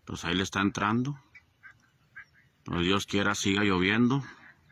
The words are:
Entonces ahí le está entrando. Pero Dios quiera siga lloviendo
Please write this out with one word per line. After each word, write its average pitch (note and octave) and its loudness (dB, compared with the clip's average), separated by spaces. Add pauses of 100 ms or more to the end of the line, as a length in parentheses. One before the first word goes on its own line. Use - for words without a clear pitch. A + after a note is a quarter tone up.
Entonces - -10
ahí E2+ 0
le F#2 0
está F#2+ -2
entrando. A2 0 (1500)
Pero E2+ -2
Dios F#2+ 0
quiera G2+ 0
siga G2+ 0
lloviendo G#2+ 2 (500)